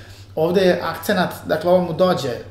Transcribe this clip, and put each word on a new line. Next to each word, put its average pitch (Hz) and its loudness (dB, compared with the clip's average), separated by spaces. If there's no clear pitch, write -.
Ovde 170 2
je 180 4
akcenat, 175 -2
dakle, 156 0
ovo 180 4
mu 165 -6
dođe 156 0